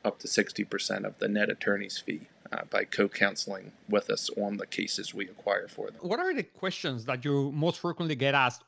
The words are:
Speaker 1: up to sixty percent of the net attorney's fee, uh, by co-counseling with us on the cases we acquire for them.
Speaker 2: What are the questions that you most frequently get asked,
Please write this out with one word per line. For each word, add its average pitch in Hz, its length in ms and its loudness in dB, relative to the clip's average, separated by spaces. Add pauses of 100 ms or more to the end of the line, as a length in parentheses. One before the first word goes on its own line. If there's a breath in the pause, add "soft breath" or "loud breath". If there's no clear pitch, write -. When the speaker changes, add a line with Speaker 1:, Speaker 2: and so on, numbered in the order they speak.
Speaker 1:
up 104 140 0
to - 100 -10
sixty - 360 2
percent 101 420 -4
of 104 120 -8
the 104 100 0
net 104 200 2
attorney's 101 500 -2
fee, - 300 -6 (240)
uh, - 160 -2
by 101 160 2
co-counseling 98 880 0 (160)
with 104 220 4
us - 260 -2
on 101 220 -2
the 98 80 -6
cases - 480 -4
we 101 100 -4
acquire 95 420 -2
for - 200 -8
them. - 160 -10
Speaker 2:
What 208 180 0
are 370 140 2
the 262 80 0
questions 139 640 -4
that 127 180 -2
you 143 280 4
most 156 280 2
frequently 170 340 0
get 139 200 4
asked, 127 340 4